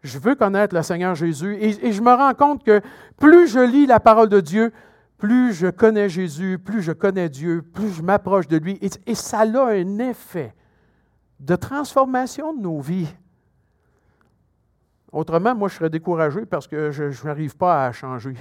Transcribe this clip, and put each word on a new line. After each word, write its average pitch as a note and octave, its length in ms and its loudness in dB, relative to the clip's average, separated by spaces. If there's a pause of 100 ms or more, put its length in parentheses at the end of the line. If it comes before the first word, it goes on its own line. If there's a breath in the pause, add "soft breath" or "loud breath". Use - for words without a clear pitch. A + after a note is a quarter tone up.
Je C3+ 160 -14
veux C#3 160 0
connaître G3+ 420 0
le E3 60 0
Seigneur F3+ 320 -4
Jésus E3+ 420 -4
et, G#3+ 320 -2
et A#3 40 0
je G3+ 100 -4
me A#3+ 100 4
rends C4 220 4
compte C#4+ 300 0
que G#3 180 4 (360 loud breath)
plus E4+ 300 8
je A#3+ 120 0
lis B3+ 260 4
la B3 140 6
parole A3 280 6
de G3+ 140 4
Dieu, G#3+ 320 -2 (440 soft breath)
plus A#3+ 360 0
je F3 140 -2
connais G#3 420 4
Jésus, F#3 500 -6
plus G3+ 220 -6
je E3 100 -4
connais F3+ 380 -2
Dieu, E3 320 -6
plus F#3+ 320 -8
je D#3+ 80 -10
m'approche F#3+ 480 -2
de D#3+ 80 0
lui. F3 240 -6
Et, G3 80 -4 (200)
et A3+ 60 -2
ça - 240 -8
a A3+ 300 0
un G3 300 -4
effet G3+ 540 -10 (840)
de C#3+ 160 -4
transformation C4+ 1000 -4
de C#4+ 60 -10
nos E3 220 -8
vies. E3 260 -6 (2000)
Autrement, E3+ 420 -2
moi, G3+ 140 -4
je - 60 -14
serais D#3+ 140 -4
découragé D#3+ 560 -4
parce D#3 220 -8
que D3+ 240 -6
je, D3 180 -8
je C3 160 -14
n'arrive D3 300 -8
pas E3 300 0
à A#2+ 80 -4
changer. B2+ 480 -12